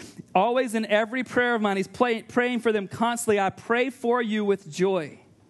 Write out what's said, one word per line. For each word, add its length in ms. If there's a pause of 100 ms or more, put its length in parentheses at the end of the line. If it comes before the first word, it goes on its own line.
(340)
Always 400
in 120
every 380
prayer 300
of 80
mine," 160
he's 100
play-, 340
praying 380
for 100
them 160
constantly. 540
"I 100
pray 400
for 300
you 240
with 260
joy." 500 (300)